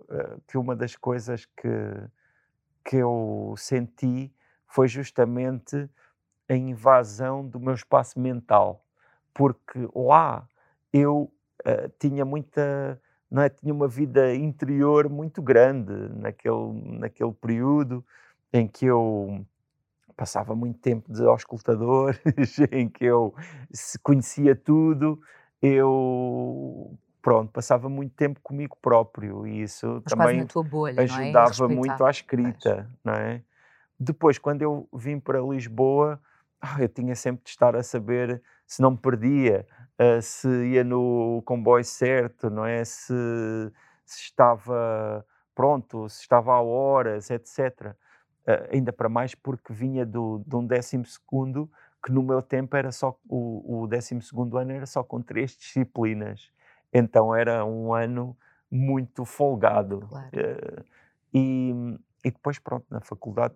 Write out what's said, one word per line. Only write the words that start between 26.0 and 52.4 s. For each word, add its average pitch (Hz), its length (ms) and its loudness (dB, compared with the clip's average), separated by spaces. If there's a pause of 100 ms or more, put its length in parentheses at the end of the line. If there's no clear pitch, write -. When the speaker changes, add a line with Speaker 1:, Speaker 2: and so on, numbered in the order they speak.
Speaker 1:
pronto, 113 300 4
passava 120 360 0
muito 139 260 -8
tempo 143 280 -2
comigo 143 380 -10
próprio 107 640 0
e 107 160 -8
isso 113 420 -8
Speaker 2:
Mas - 100 -4
quase - 120 0
Speaker 1:
também 123 140 2
Speaker 2:
na - 60 -6
tua 165 160 -6
bolha, 147 420 -2
não 127 140 -2
é? 135 140 -4
E - 0 -
Speaker 1:
ajudava 120 360 6
muito 131 360 0
à 139 60 6
Speaker 2:
respeitava. - 0 -
Speaker 1:
escrita, 117 800 -2
Speaker 2:
Pois. 127 160 -20
Speaker 1:
não 110 100 -2
é? 113 280 -6 (560)
Depois, 147 400 2
quando 147 240 -4
eu 147 300 -4
vim 135 260 -8
para 131 220 -2
Lisboa, 135 800 0 (400)
ah, 139 200 -10
eu 120 80 2
tinha 123 260 -6
sempre 123 300 -6
de - 60 -20
estar 120 260 4
a 123 60 0
saber 123 600 -4 (240)
se - 160 -10
não 131 100 6
me 117 60 -4
perdia, 123 680 2 (320)
eh, 120 220 6
se - 280 -6 (200)
ia 127 160 2
no 120 600 0
comboio 120 400 2
certo, 123 680 -2
não 107 140 -4
é? 117 200 -2
Se, - 280 -12 (920)
se - 160 -20
estava, 113 1040 0 (300)
pronto, 123 540 0
se - 140 -18
estava 120 320 4
a 120 80 2
horas, 120 680 0
et 120 160 -8
cetera. 127 500 -8 (500)
Eh, - 280 0
ainda 123 180 0
para 113 160 -4
mais 120 260 -4
porque - 380 -10
vinha 127 320 -4
do, 110 420 -6
de 127 100 -6
um 120 100 -4
décimo 120 400 -2
segundo, 135 640 -6 (340)
que 127 80 -4
no 131 100 2
meu 131 200 0